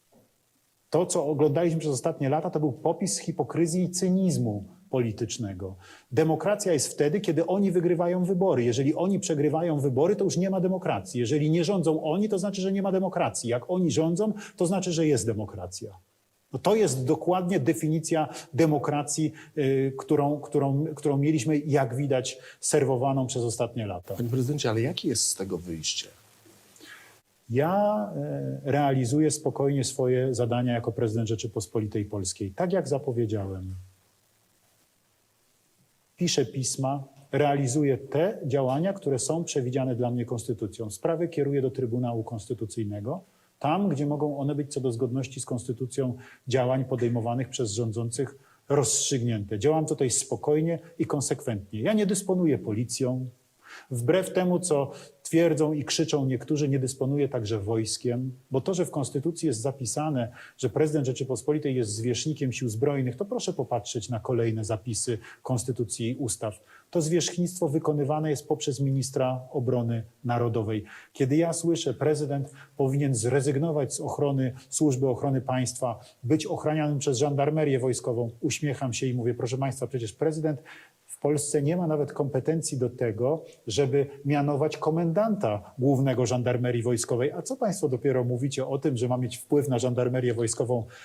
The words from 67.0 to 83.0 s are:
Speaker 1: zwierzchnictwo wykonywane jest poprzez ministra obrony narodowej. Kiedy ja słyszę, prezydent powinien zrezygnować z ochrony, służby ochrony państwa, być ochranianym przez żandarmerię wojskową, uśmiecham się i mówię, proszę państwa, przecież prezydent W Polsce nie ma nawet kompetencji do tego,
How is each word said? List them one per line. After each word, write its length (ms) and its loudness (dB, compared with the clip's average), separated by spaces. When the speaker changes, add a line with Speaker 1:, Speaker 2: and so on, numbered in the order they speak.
Speaker 1:
zwierzchnictwo 680 0
wykonywane 600 0
jest 180 -2
poprzez 320 -2
ministra 640 0
obrony 520 0
narodowej. 600 0
Kiedy 220 2
ja 180 2
słyszę, 400 0
prezydent 580 0
powinien 380 2
zrezygnować 800 2
z 60 -6
ochrony, 540 0
służby 380 2
ochrony 340 0
państwa, 580 -2
być 220 2
ochranianym 540 0
przez 180 0
żandarmerię 640 2
wojskową, 500 -2
uśmiecham 520 -2
się 140 -2
i 60 0
mówię, 200 0
proszę 240 -4
państwa, 300 -2
przecież 260 -6
prezydent 500 0
W 20 -20
Polsce 400 2
nie 160 2
ma 100 0
nawet 260 0
kompetencji 640 -2
do 120 0
tego, 540 -2